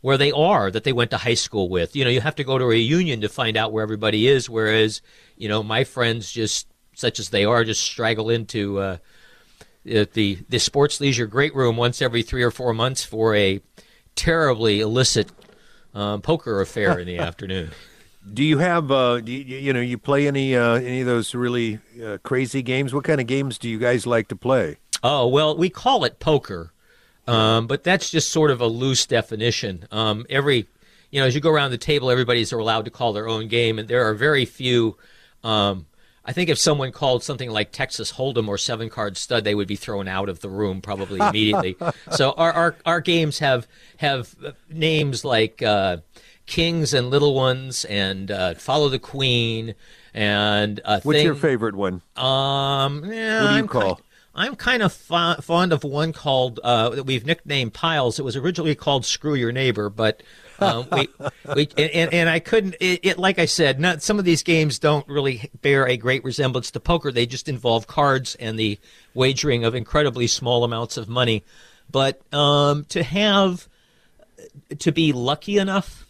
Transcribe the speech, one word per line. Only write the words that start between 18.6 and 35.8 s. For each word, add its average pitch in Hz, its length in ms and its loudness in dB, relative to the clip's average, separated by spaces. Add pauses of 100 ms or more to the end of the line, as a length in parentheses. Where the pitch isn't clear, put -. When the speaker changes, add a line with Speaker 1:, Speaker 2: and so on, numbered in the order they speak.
Speaker 2:
uh, 123 300 2
do 113 100 -12
you, 131 280 -10
you 139 140 -2
know, 123 80 0
you 123 180 -4
play 143 280 0
any, 135 300 0
uh, 117 180 4
any 123 280 -2
of 127 40 -2
those 117 260 0
really, 120 460 -2 (260)
uh, 104 200 -8
crazy 135 360 -2
games? 127 320 -2
What 139 120 -4
kind 151 160 0
of 117 80 -4
games 135 280 -2
do - 120 -8
you 110 100 -4
guys 120 260 2
like 117 220 0
to - 80 -8
play? 113 440 -2 (260)
Speaker 1:
Oh, 131 240 2
well, 151 280 2
we 170 140 0
call 247 320 0
it - 160 -2
poker, 98 540 -2 (560)
um, 113 400 2
but - 160 -4
that's 185 260 0
just - 220 -2
sort 156 180 4
of 123 100 0
a 120 60 2
loose 123 400 0
definition. 110 840 -2
Um, 107 360 -2
every, 135 380 2 (460)
you 143 80 0
know, 135 80 4
as 123 80 0
you 151 40 0
go 160 100 4
around 143 200 2
the 120 80 -6
table, 143 320 0
everybody's 120 400 2
allowed 110 360 -2
to 117 40 -10
call 117 220 -2
their 107 160 -4
own 110 180 -2
game, 113 320 0
and 107 100 -8
there 120 200 2
are 107 60 2
very 139 300 2
few, 120 520 0 (480)
um, 101 420 0 (380)